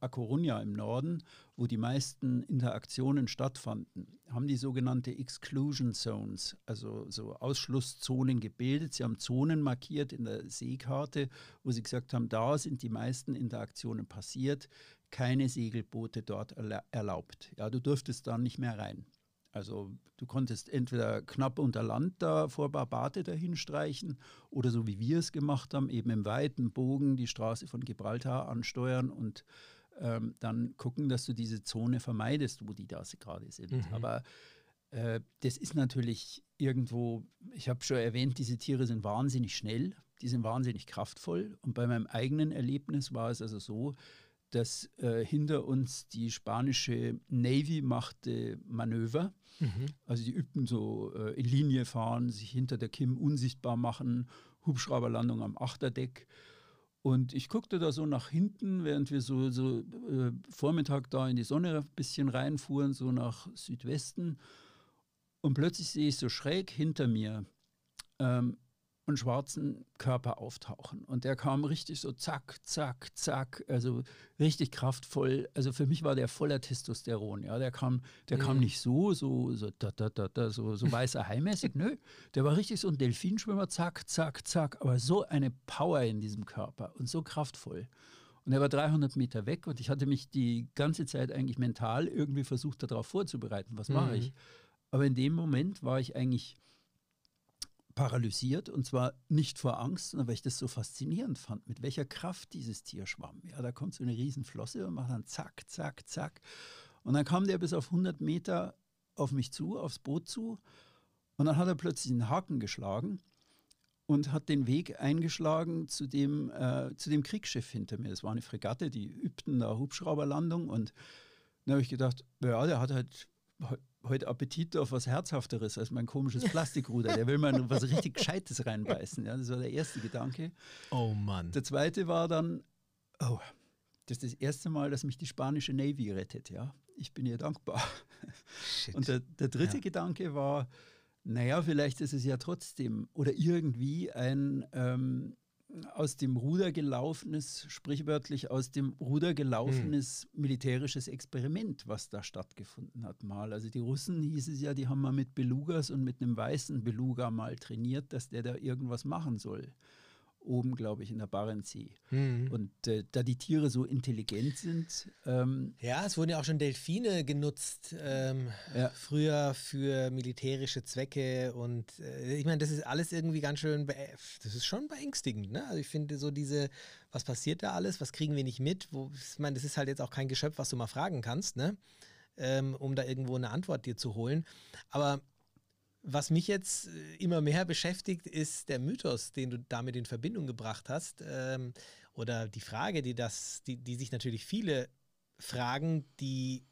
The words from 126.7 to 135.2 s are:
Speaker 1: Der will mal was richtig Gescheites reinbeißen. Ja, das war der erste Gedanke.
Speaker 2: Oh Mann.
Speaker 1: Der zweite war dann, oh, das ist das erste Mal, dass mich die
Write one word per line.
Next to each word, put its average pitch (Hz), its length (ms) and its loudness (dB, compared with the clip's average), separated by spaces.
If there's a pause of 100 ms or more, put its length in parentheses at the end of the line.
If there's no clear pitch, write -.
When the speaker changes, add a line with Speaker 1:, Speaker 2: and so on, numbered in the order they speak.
Speaker 1:
Der 113 120 4
will 139 120 4
mal 131 300 4
was 123 140 4
richtig 131 320 2
Gescheites 165 500 -2
reinbeißen. 110 640 -2
Ja, 113 100 -2
das 123 140 -2
war 123 80 0
der 123 120 -2
erste 139 300 -2
Gedanke. 127 520 -4 (380)
Speaker 2:
Oh 117 220 2
Mann. 98 400 -2
Speaker 1:
Der 131 120 0
zweite 165 420 2
war 170 220 2
dann, 165 340 0 (580)
oh, 120 180 0 (680)
das 123 120 -4
ist - 40 -8
das 127 180 -6
erste 147 300 -2
Mal, 143 200 0
dass 139 140 -2
mich 131 140 -2
die - 80 -6